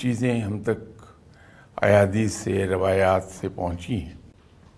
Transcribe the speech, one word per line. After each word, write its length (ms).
चीज़ें 400
हम 220
तक 300
अयादीस 580
से, 300
रवायात 580
से 260
पहुँची 500
हैं, 200